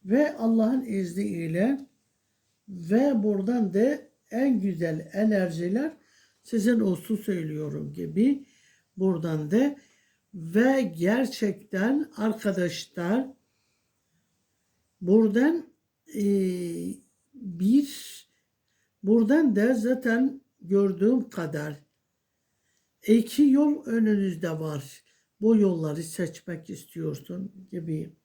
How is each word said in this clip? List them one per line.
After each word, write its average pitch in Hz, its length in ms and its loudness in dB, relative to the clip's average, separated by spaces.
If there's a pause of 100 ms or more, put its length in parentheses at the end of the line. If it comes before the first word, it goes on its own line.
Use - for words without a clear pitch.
Ve 269 320 2
Allah'ın 226 480 2
izniyle 196 1000 -2 (800)
ve 208 540 0
buradan 208 500 0
da 240 360 0 (220)
en 247 280 0
güzel 165 540 -4
enerjiler 196 840 0 (460)
sizin 226 360 2
olsun 202 360 -2
söylüyorum 151 760 -6
gibi 175 520 0 (520)
buradan 165 540 -2
da. 277 240 2 (580)
Ve 208 480 2
gerçekten 214 1400 -2
arkadaşlar 202 1080 -2 (1700)
buradan, 226 720 2 (420)
e, 214 80 -2 (1080)
bir, 226 560 0 (1120)
buradan 226 520 4
da 220 180 4
zaten 240 680 0 (200)
gördüğüm 196 680 2
kadar 151 520 -8 (1300)
iki 233 420 4
yol 294 360 2
önünüzde 196 640 0
var. 156 540 -8 (380)
Bu 226 140 4
yolları 165 480 2
seçmek - 680 -8
istiyorsun 175 1000 -10
gibi. 160 540 -8